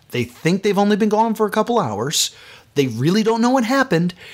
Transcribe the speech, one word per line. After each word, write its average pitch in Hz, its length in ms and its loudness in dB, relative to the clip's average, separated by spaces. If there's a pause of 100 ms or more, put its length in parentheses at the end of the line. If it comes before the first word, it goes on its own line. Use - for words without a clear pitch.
(100)
They 123 140 -2
think 170 380 -2
they've 202 160 0
only 202 180 2
been 214 120 2
gone 214 260 0
for 214 120 -2
a 202 40 -2
couple 220 280 0
hours. 123 560 -4 (400)
They 139 140 2
really 143 340 0
don't 226 180 0
know 240 100 2
what 262 140 2
happened, 214 500 0 (200)